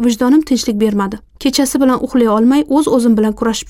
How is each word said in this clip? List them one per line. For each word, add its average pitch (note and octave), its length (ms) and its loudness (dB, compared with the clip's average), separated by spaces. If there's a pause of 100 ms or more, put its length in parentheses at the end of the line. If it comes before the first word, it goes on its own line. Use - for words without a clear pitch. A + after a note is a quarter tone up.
vijdonim B3 440 2
tinchlik A#3 320 -2
bermadi. G#3 360 -2 (240)
Kechasi C4+ 400 -2
bilan C4 240 0
uxlay A#3+ 240 0
olmay, B3 400 2
o'z-o'zim A#3+ 500 2
bilan G#3+ 140 0
kurashib A3 380 -6